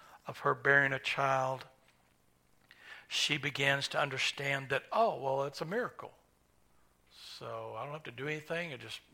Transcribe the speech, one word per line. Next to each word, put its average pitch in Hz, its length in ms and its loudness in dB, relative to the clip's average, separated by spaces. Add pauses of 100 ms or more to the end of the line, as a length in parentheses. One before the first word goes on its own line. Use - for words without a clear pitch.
(260)
of - 140 -10
her 139 140 4
bearing 139 380 6
a 135 60 0
child, 131 640 0 (1400)
she - 300 2
begins 139 500 2
to 151 100 0
understand 139 720 0
that, 139 240 0
"Oh, 208 240 4
well, 135 280 0
it's 147 180 -6
a - 20 -2
miracle. 196 480 -6 (960)
So 113 680 -10
I 110 60 -6
don't 143 120 -6
have 156 100 -12
to 139 60 -8
do 127 180 -6
anything. 156 460 -4
I - 20 -8
just 113 240 -12 (140)